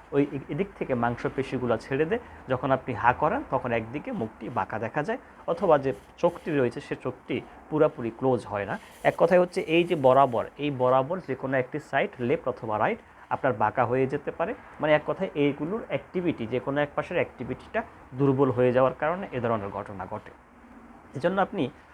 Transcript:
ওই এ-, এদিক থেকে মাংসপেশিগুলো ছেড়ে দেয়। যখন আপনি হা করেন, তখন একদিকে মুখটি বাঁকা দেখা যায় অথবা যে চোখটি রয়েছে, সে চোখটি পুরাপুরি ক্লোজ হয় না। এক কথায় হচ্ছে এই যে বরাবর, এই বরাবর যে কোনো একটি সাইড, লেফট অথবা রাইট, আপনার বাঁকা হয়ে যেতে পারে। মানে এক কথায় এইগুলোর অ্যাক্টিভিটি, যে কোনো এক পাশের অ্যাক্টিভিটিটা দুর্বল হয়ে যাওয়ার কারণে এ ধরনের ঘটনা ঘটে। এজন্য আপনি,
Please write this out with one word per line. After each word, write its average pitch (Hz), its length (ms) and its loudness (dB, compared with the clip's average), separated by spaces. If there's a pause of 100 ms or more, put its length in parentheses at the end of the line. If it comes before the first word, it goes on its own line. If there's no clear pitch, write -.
(120)
ওই 143 200 2
এ-, 143 200 -10
এদিক 165 160 -4 (120)
থেকে 143 160 -2
মাংসপেশিগুলো 120 800 -2
ছেড়ে 135 280 -2
দেয়। 214 140 -2 (300)
যখন 131 220 0
আপনি 131 240 0
হা 113 180 4
করেন, 180 360 0
তখন 127 220 -2
একদিকে 117 400 -4
মুখটি 185 380 -6
বাঁকা 117 300 -4
দেখা 147 240 -4
যায় 220 140 -4 (300)
অথবা 170 300 4
যে 135 160 0 (240)
চোখটি 175 400 0
রয়েছে, 127 240 0
সে - 140 -8
চোখটি - 460 -6 (280)
পুরাপুরি 151 480 2
ক্লোজ 127 280 2
হয় 101 200 -4
না। 123 140 -6 (240)
এক 147 140 2
কথায় 175 220 6
হচ্ছে 180 220 0
এই 165 220 2
যে 175 120 0
বরাবর, 131 500 6 (120)
এই 147 140 -2
বরাবর 131 560 2
যে 131 80 -4
কোনো 135 220 -2
একটি 131 220 -4
সাইড, 147 300 -2 (100)
লেফট 127 280 0
অথবা 113 320 -4
রাইট, 190 200 0 (300)
আপনার 127 240 0
বাঁকা 110 320 2
হয়ে 131 220 2
যেতে 147 240 -6
পারে। 180 220 -4 (260)
মানে 151 140 4
এক 147 140 4
কথায় 180 280 -4
এইগুলোর 147 520 0
অ্যাক্টিভিটি, 156 600 -4
যে 123 120 -2
কোনো 139 220 -2
এক 147 140 0
পাশের 151 220 -4
অ্যাক্টিভিটিটা 127 640 -4 (300)
দুর্বল 135 380 4
হয়ে 123 200 4
যাওয়ার 127 280 4
কারণে 180 320 -2
এ 131 80 -6
ধরনের 113 300 -2
ঘটনা 98 420 -8
ঘটে। 104 200 -12 (840)
এজন্য 180 260 0
আপনি, 175 280 -2 (240)